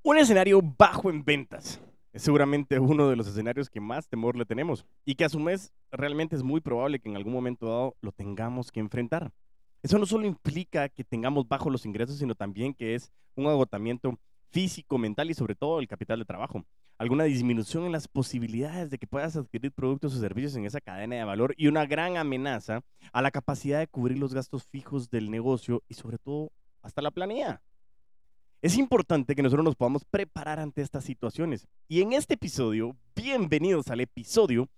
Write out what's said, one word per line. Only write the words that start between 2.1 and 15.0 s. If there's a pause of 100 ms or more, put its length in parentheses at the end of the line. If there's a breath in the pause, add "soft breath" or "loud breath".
Es
seguramente
uno
de
los
escenarios
que
más
temor
le
tenemos (180)
y
que
a
su
vez (180)
realmente
es
muy
probable
que
en
algún
momento
dado
lo
tengamos
que
enfrentar. (500)
Eso
no
solo
implica
que
tengamos
bajos
los
ingresos,
sino
también
que
es (240)
un
agotamiento (320)
físico,
mental